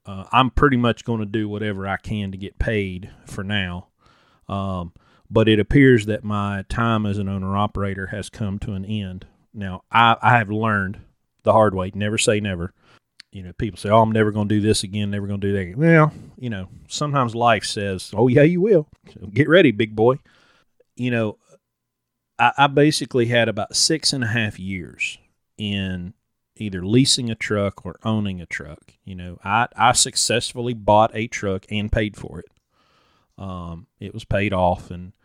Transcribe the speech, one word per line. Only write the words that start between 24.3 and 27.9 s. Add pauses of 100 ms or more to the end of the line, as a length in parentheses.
years (400)
in (420)
either
leasing
a
truck
or